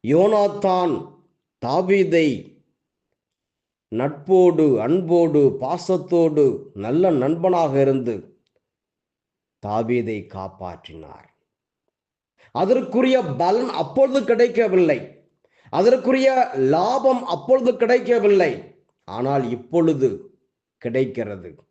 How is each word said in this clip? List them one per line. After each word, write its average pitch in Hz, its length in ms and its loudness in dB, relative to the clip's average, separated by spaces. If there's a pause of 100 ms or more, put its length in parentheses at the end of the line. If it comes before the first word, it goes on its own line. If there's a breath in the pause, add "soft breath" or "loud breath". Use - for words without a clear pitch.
யோனாத்தான் 190 880 2 (680)
தாவீதை 170 640 0 (1600)
நட்போடு, 156 720 2 (140)
அன்போடு, 165 600 2 (180)
பாசத்தோடு, 160 840 0 (300)
நல்ல 147 380 0
நண்பனாக 165 680 0
இருந்து 127 340 0 (1500)
தாவீதை 113 540 -4 (100)
காப்பாற்றினார். 87 1000 -18 (1300 soft breath)
அதற்குரிய 254 600 0 (200)
பலன் 214 380 0
அப்பொழுது 262 480 0
கிடைக்கவில்லை, 190 760 2 (760 soft breath)
அதற்குரிய 254 560 2 (400)
லாபம் 247 580 0
அப்பொழுது 240 480 0
கிடைக்கவில்லை, 208 760 2 (560)
ஆனால் 127 420 -2
இப்பொழுது 135 600 0 (720)
கிடைக்கிறது. 107 680 -6 (200)